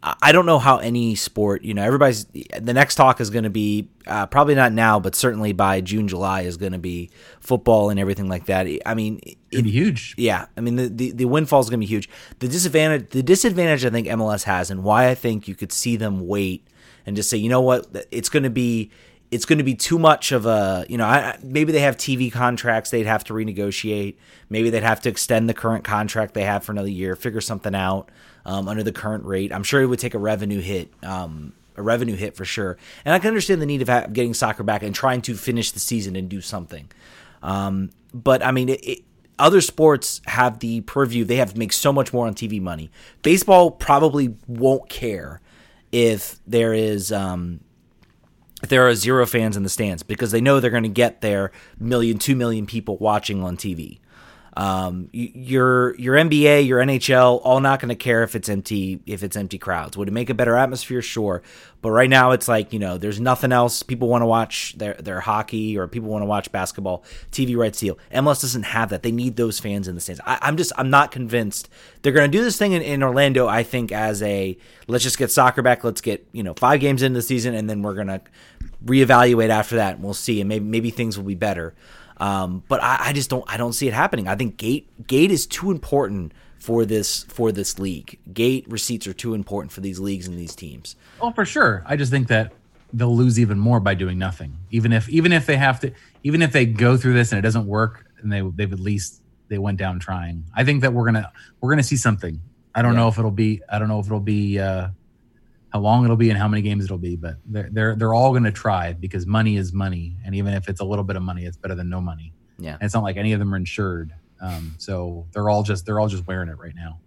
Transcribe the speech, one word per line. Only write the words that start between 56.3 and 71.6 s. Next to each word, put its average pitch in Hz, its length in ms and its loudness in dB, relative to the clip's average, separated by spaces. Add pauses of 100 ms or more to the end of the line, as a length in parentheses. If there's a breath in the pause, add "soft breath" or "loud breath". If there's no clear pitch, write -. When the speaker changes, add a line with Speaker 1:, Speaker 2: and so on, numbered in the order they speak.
Speaker 1:
A, 147 120 8
your 127 220 4
N 131 80 4
H 135 200 0
L, 127 280 8
all 131 240 4
not 135 180 2
gonna 120 160 -4
care 117 280 2
if 110 120 -4
it's 107 140 -6
empty, 98 560 -4
if 98 180 -8
it's 98 140 -8
empty 101 200 -8
crowds. 85 380 -6
Would 101 140 -6
it - 20 -4
make 117 180 -4
a 131 40 0
better 117 240 4
atmosphere? 127 440 0
Sure. 101 420 -4 (380 loud breath)
But 113 100 -2
right 123 180 4
now 127 220 6
it's - 180 0
like, 110 240 0
you 110 60 -4
know, 90 180 -4
there's 101 240 -6
nothing 127 320 2
else. 120 300 2
People 123 260 -2
wanna 120 160 2
watch 113 520 0
their, 104 180 -8
their 92 260 -8
hockey 107 560 -2
or 90 100 -4
people 110 220 -8
wanna 107 160 -4
watch 101 260 -2
basketball. 92 540 -6 (260 loud breath)
T 131 140 -2
V 123 100 -2
rights 117 240 0
deal. 98 180 -4 (140)
M 131 140 0
L 147 60 4
S 135 100 0
doesn't 120 220 -4
have 113 260 -2
that. 98 140 -6
They 117 100 0
need 120 240 -4
those 117 220 -2
fans 101 280 -6
in 90 80 -8
the 87 60 -10
stands. 90 240 -12
I, - 160 -2
I'm 151 160 0
just, 165 180 -2
I'm 131 140 -2
not 143 220 4
convinced. 117 580 -4 (320 soft breath)